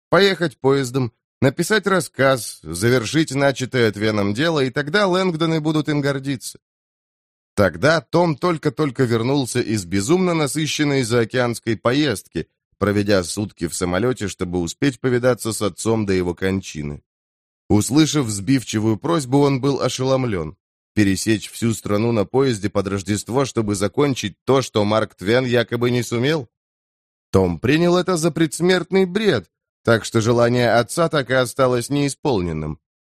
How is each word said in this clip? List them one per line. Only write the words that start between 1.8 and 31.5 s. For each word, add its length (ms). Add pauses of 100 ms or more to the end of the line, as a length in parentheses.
рассказ, 760
завершить 680
начатое 600
Твеном 420
дело, 240
и 120
тогда 360
Лэнгдоны 540
будут 280
им 120
гордиться. 580 (960)
Тогда 460
Том 360
только-только 680
вернулся 560
из 240
безумно 500
насыщенной 680
заокеанской 720
поездки, 720 (300)
проведя 440
сутки 460
в 80
самолете, 500
чтобы 320
успеть 400
повидаться 540
с 100
отцом 440
до 60
его 220
кончины. 680 (640)
Услышав 600
сбивчивую 680
просьбу, 420
он 220
был 200
ошеломлен. 760 (380)
Пересечь 560
всю 220
страну 400
на 140
поезде 420
под 180
Рождество, 600
чтобы 280
закончить 680
то, 160
что 240
Марк 300
Твен 300
якобы 460
не 120
сумел? 460 (800)
Том 280
принял 380
это 220
за 120
предсмертный 760
бред, 440 (340)
так 200
что 160
желание 540
отца 340
так 220
и 40
осталось 540